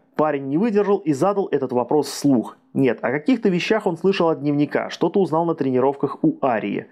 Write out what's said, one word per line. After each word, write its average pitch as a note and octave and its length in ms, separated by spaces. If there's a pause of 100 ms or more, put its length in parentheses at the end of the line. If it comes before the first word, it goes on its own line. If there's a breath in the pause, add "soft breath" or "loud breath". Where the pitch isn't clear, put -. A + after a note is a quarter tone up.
(140)
Парень D3 320
не C#3 100
выдержал G3+ 420
и D#3 140
задал F#3 380
этот C3 220
вопрос B2 340
вслух. B2+ 500 (180)
Нет, C3 280
о A#2+ 80
каких-то G3+ 380
вещах G3+ 400
он E3+ 80
слышал F#3 320
от D3 120
дневника, C#3+ 480
что-то F3 300
узнал E3 280
на D#3+ 100
тренировках C3+ 680
у D#3 220
Арии. G2+ 480